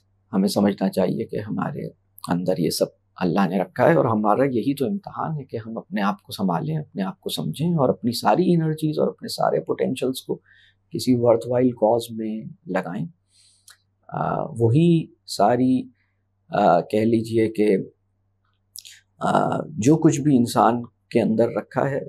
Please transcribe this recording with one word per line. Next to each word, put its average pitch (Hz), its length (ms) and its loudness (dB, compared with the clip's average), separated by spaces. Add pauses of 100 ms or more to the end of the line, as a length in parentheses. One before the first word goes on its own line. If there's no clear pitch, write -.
(320)
हमें - 160 2
समझना 101 400 0
चाहिए 110 360 -2
कि - 140 -8
हमारे 107 440 -6 (420)
अंदर - 360 -2
ये - 100 0
सब - 260 -4 (260)
अल्लाह 95 260 2
ने - 120 -2
रखा 127 260 0
है 165 100 6
और 139 100 2
हमारा 107 400 2
यही 127 280 -2
तो 139 120 -2
इम्तिहान 117 500 -6
है 139 80 -10
कि 127 120 -12
हम 113 200 -10
अपने 101 260 -6
आप 101 180 -2
को - 120 -18
संभालें, 95 460 -4
अपने 151 240 -8
आप 95 180 -6
को 98 100 -10
समझें - 460 -2
और 135 140 2
अपनी - 220 -2
सारी 117 400 2
एनर्जीज 156 460 0
और 135 100 2
अपने - 200 -10
सारे - 320 0
पोटेंशियल्स - 600 -4
को - 140 -8 (580)
किसी 127 220 0
वर्थवाइल 120 580 2
कॉज 117 400 2
में 110 380 -8 (180)
लगाएं। 180 400 -6 (1000)
आ, - 340 -4
वही 151 760 2 (100)
सारी, 123 640 2 (600)
आ, 87 300 4
कह 107 240 0
लीजिए 113 440 0 (120)
कि, - 340 0 (1300)
आ, - 380 0 (200)
जो 135 180 4
कुछ 156 240 2
भी 135 160 2
इंसान 117 460 2 (300)
के 120 80 4
अंदर 113 380 0
रखा - 300 -4
है 143 200 -4